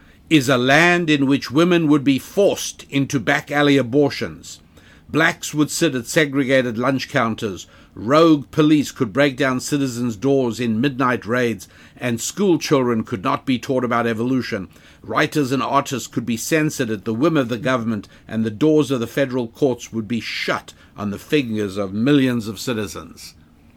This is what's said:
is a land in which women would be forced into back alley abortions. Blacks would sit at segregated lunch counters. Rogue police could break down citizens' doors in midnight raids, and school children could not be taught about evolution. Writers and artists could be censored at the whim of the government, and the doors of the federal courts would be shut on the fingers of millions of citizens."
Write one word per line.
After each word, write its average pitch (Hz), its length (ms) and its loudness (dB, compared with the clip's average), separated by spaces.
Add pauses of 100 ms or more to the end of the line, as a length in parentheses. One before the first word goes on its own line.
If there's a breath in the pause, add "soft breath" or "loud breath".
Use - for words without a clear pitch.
(300 soft breath)
is 139 200 4
a 131 80 4
land 160 520 4
in 139 180 2
which 135 240 0
women 170 360 4
would 143 160 4
be 135 160 2
forced - 680 -2
into 139 300 -2
back 139 320 -2
alley 143 260 4
abortions. 117 840 -2 (480 soft breath)
Blacks 165 460 -2
would 151 180 0
sit 156 240 0
at 120 100 -6
segregated 135 720 2
lunch 127 300 0
counters. 110 580 -2 (280 soft breath)
Rogue 147 580 4
police 151 400 2
could 110 220 -4
break 135 240 2
down 131 240 0
citizens' 123 560 -2
doors 127 420 0
in 117 220 0
midnight 127 440 0
raids, 117 440 -2 (260 loud breath)
and 120 240 -4
school 180 400 0
children 123 440 0
could 95 200 -8
not 135 220 -4
be 127 120 0
taught - 280 -2
about 117 200 0
evolution. 117 640 -2 (340 loud breath)
Writers 135 520 -2
and 127 100 -2
artists 127 440 -2
could 120 180 -6
be 117 120 -2
censored 147 540 -2
at 104 140 -6
the 113 80 -2
whim 156 240 2
of 131 100 2
the 120 100 -4
government, 113 520 -2 (180 soft breath)
and 113 160 -2
the 110 80 -2
doors 147 400 2
of 131 80 0
the 113 80 -4
federal 127 400 -2
courts 123 460 -2
would 113 160 -6
be 117 100 -2
shut - 540 -6 (240 soft breath)
on 104 120 -6
the 101 80 -6
fingers 107 600 -2
of 98 160 -4
millions 123 560 2
of 95 100 -10
citizens." 98 720 -8 (440 soft breath)